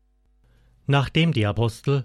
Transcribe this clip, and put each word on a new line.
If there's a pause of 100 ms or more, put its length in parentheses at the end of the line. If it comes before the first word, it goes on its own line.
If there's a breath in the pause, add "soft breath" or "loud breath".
(880)
Nachdem
die
Apostel